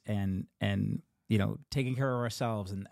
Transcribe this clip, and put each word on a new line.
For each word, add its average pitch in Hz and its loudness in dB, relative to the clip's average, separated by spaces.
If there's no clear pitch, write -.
and, 98 0
and, 101 0
you 110 4
know, 101 2
taking 131 0
care 135 2
of 120 0
ourselves 110 -2
and 98 -6